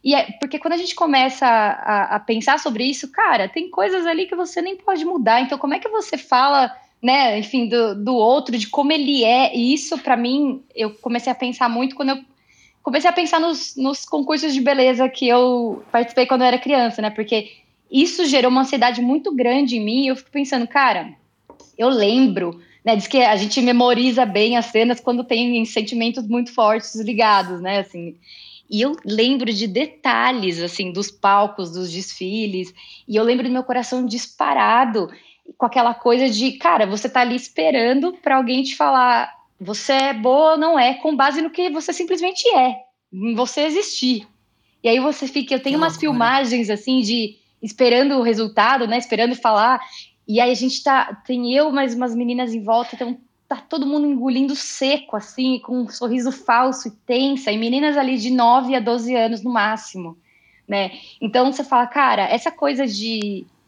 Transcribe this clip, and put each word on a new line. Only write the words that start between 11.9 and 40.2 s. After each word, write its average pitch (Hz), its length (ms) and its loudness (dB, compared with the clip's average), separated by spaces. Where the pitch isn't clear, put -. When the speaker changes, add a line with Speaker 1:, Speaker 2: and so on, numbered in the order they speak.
Speaker 1:
quando 269 140 -2
eu 269 80 -2
comecei 311 300 0
a - 20 -6
pensar 339 280 0
nos, 320 340 -4
nos 269 300 -4
concursos 302 500 -2
de 269 60 0
beleza 254 480 2
que 262 180 -4
eu 240 640 2
participei 240 360 2
quando 262 160 2
eu 254 40 4
era 247 120 4
criança, 240 440 0
né, 214 80 -2
porque 214 400 -4
isso 339 360 2
gerou 254 260 4
uma 262 80 4
ansiedade 247 420 0
muito 302 320 0
grande 247 440 2
em 214 60 -4
mim, 247 200 0
e 269 40 0
eu 262 80 -2
fico - 140 -20
pensando, 269 380 -2
cara, 240 440 0
eu 233 120 2
lembro, 208 720 2
né, 226 120 4
diz 202 100 -4
que 269 120 0
a 226 180 6
gente 208 260 -2
memoriza 247 640 4
bem 214 320 0
as 233 80 -2
cenas 233 340 0
quando 247 240 -2
tem 240 400 0
sentimentos 226 640 -4
muito 240 260 -2
fortes 220 440 0
ligados, 202 680 2
né, 190 160 -2
assim, 175 380 -10
e 208 120 -2
eu 294 220 -2
lembro 233 480 0
de 208 140 -4
detalhes, 233 960 -2
assim, 180 300 -6
dos 196 180 -6
palcos, 202 640 0
dos 180 200 -8
desfiles, 190 840 -6
e 208 80 -2
eu 220 80 2
lembro 247 220 0
do 254 60 -2
meu 254 100 -2
coração 254 420 -4
disparado 233 1080 0
com 247 100 0
aquela 240 280 2
coisa 247 340 2
de, 233 240 -2
cara, 311 340 2
você 208 220 -4
tá 262 120 0
ali 247 160 0
esperando 277 760 0
pra 269 140 2
alguém 254 260 0
te 269 140 -4
falar, 254 540 2
você 208 320 -4
é 269 220 2
boa 262 380 4